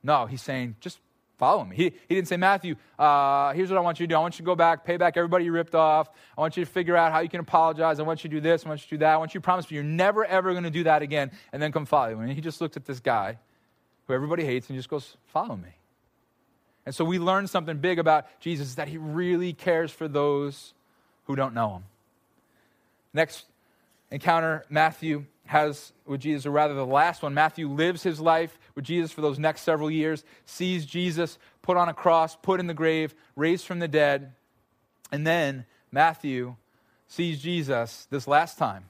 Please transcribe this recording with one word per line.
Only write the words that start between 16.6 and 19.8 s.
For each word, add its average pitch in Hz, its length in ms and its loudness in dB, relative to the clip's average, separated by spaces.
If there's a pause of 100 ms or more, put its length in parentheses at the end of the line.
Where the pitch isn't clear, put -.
And 135 80 -12
so 170 100 -2
we 180 140 0
learn 190 300 0
something 160 300 -4
big 175 200 0
about 156 280 2 (140)
Jesus, 147 280 -6
is 127 80 -14
that 147 120 -8
he 156 80 -12
really 170 560 -2
cares 165 400 -2